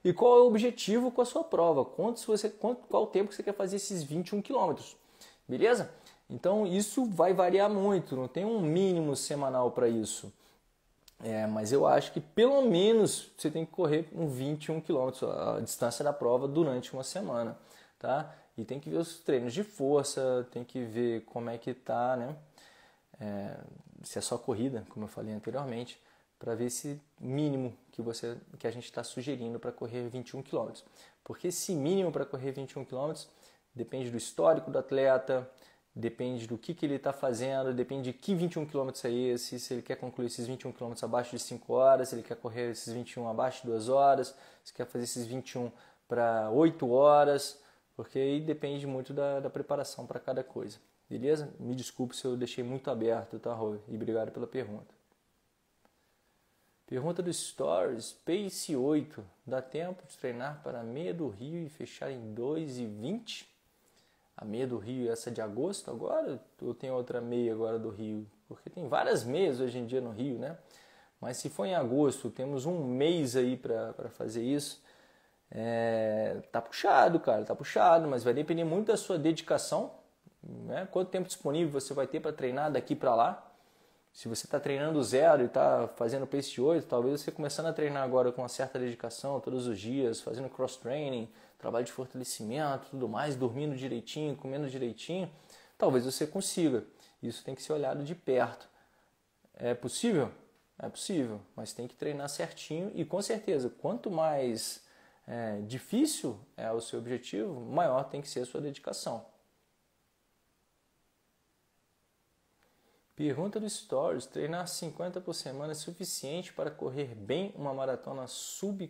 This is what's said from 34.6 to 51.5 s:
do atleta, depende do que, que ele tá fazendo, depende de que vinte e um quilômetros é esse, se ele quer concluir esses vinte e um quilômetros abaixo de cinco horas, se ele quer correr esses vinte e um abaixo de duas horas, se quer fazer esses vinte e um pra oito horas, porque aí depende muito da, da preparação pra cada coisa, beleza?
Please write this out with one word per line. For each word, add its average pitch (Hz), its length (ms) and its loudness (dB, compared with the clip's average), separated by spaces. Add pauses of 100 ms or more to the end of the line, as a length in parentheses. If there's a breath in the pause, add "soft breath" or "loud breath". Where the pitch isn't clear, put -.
do 135 80 0
atleta, 131 720 2 (480 soft breath)
depende 113 480 -4
do 113 120 -6
que, - 160 -8
que 165 120 -4
ele 139 140 0
tá 139 140 -2
fazendo, 131 600 0
depende 127 380 -2
de - 60 -10
que 196 180 -2
vinte 170 200 0
e 165 40 -2
um 151 60 -2
quilômetros 135 400 -2
é 120 60 0
esse, 123 460 0
se 120 160 -8
ele 120 80 -2
quer 131 140 -6
concluir 123 300 -6
esses 120 200 -4
vinte 127 180 -6
e 131 40 -8
um 123 60 -6
quilômetros 120 320 -8
abaixo 120 260 0
de 120 80 -6
cinco - 340 -6
horas, 127 360 8
se 120 60 -4
ele 117 60 -6
quer 113 140 -8
correr 120 360 -4
esses 113 220 -8
vinte 120 200 -8
e 127 60 -8
um 117 100 -4
abaixo 123 320 0
de 123 60 -10
duas 113 200 0
horas, 135 480 6 (260 loud breath)
se - 120 -20
quer 123 120 -6
fazer 120 200 -4
esses 120 200 -4
vinte 127 260 -6
e - 60 -6
um 120 140 -4 (340 loud breath)
pra 117 460 2
oito 151 400 6
horas, 143 720 8 (340 soft breath)
porque 123 240 -6
aí 143 220 2
depende 143 440 -4
muito 131 280 -6
da, 143 260 0
da 139 100 -4
preparação 139 560 -4
pra 123 140 -8
cada 131 240 -4
coisa, 110 340 -8 (320)
beleza? 143 480 0